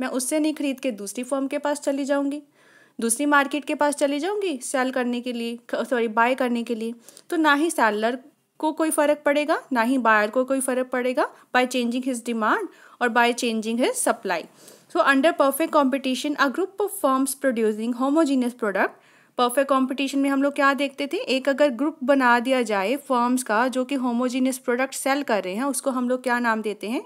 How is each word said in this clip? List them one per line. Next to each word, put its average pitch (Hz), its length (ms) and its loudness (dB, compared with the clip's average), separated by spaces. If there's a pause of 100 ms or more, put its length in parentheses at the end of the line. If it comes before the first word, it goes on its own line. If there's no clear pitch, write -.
मैं 254 100 -2
उससे 262 300 -2
नहीं 302 140 0
खरीद 277 260 -4
के 262 120 -2
दूसरी 202 320 -10
फर्म 269 220 -4
के 285 120 -6
पास 294 220 -2
चली 277 240 -2
जाऊँगी, 285 380 -2 (560)
दूसरी 233 280 -2
मार्केट 285 380 2
के 302 100 -4
पास 294 200 2
चली 285 260 0
जाऊँगी 381 420 -2
सेल 262 280 -2
करने 247 300 -2
के 247 120 -6
लिए, 233 260 -6 (120)
ख-, - 140 -2
सॉरी, 233 260 0
बाय 233 240 2
करने 240 280 -2
के 233 120 -6
लिए। 226 200 -6 (360)
तो 349 60 -2
ना 311 180 4
ही 311 160 2
सेलर 226 480 0 (420)
को 311 120 0
कोई 320 180 -2
फ़र्क 294 340 2
पड़ेगा, 294 340 2 (140)
ना 240 100 2
ही 262 160 2
बायर 214 320 4
को 254 140 0
कोई 269 160 -2
फ़र्क 254 320 -2
पड़ेगा 254 360 0 (260)
by 254 120 4
changing 247 380 -2
his 254 180 -4
demand 240 460 0 (320)
or 247 100 2
by 233 240 4
changing 226 440 -2
his 415 220 0
supply। 196 400 -2 (480)
So 330 160 0
under 269 300 4
perfect 302 380 2
competition, 269 640 0
a 277 140 2
group 359 300 -4
of 392 160 -4
firms 269 400 0
producing 226 600 -2
homogeneous 269 640 2
product, 208 340 0 (420)
परफेक्ट 247 300 2
कॉम्पिटिशन 269 500 0
में 277 120 2
हम 269 120 2
लोग 285 120 2
क्या 277 200 4
देखते 277 320 -4
थे, 302 100 -4
एक 262 320 -2
अगर 285 240 4
ग्रुप 285 320 -2
बना 254 360 4
दिया 254 220 2
जाए 208 360 0
फर्म्स 254 440 0
का 226 260 2
जो 254 160 -2
कि 262 100 -4
होमोजेनियस 254 640 0
प्रोडक्ट 254 360 -2
सेल 277 280 0
कर 220 220 0
रहे 185 100 -6
हैं, 233 100 -2
उसको 277 260 -4
हम 247 180 -2
लोग 254 140 -2
क्या 240 160 0
नाम 226 240 0
देते 202 260 -6
हैं, 277 180 -6